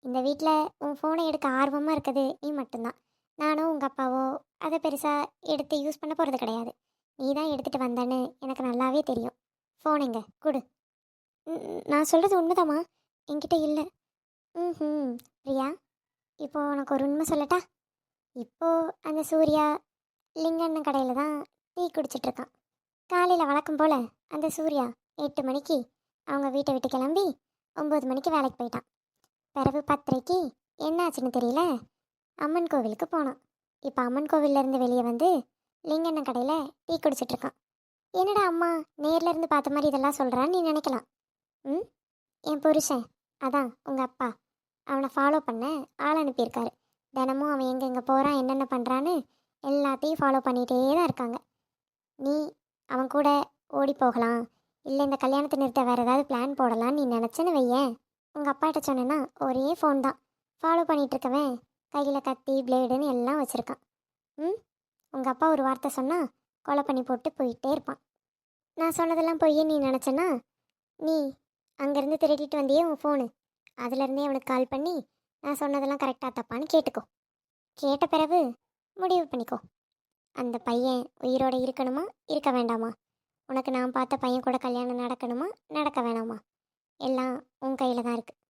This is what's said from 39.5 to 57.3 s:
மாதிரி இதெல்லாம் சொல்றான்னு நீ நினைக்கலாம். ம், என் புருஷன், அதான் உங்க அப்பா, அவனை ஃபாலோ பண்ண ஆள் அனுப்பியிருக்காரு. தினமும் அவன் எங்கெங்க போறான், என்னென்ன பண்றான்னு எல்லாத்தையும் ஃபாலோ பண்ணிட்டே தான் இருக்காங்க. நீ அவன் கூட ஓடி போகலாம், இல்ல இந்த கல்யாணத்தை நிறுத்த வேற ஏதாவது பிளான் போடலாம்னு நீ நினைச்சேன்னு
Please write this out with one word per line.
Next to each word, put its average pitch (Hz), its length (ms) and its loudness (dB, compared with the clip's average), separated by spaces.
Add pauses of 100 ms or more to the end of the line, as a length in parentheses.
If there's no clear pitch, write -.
மாதிரி 294 160 2
இதெல்லாம் 277 280 0
சொல்றான்னு 262 360 2
நீ 359 80 2
நினைக்கலாம். 302 440 0 (580)
ம், 302 200 -2 (600)
என் 294 200 -4
புருஷன், 302 400 2 (360)
அதான் 262 300 -2 (140)
உங்க 262 180 -4
அப்பா, 254 260 -4 (580)
அவனை 269 240 -2
ஃபாலோ 285 280 4
பண்ண 240 260 -4 (340)
ஆள் 302 240 2
அனுப்பியிருக்காரு. 240 500 -2 (420)
தினமும் 269 380 0
அவன் 262 200 0
எங்கெங்க 254 320 -2
போறான், 269 360 4
என்னென்ன 269 240 0
பண்றான்னு 262 500 0 (500)
எல்லாத்தையும் 285 560 0
ஃபாலோ 269 240 6
பண்ணிட்டே 247 340 2 (100)
தான் 320 200 4
இருக்காங்க. 240 280 -4 (840)
நீ 277 160 0 (560)
அவன் 262 240 -2
கூட 285 140 4 (440)
ஓடி 277 220 0
போகலாம், 233 460 2 (460)
இல்ல 277 180 0
இந்த 277 120 0
கல்யாணத்தை 277 420 0
நிறுத்த 269 260 2
வேற 247 180 2
ஏதாவது 254 240 4
பிளான் 269 320 -2
போடலாம்னு 240 400 2
நீ 294 100 2
நினைச்சேன்னு 240 460 0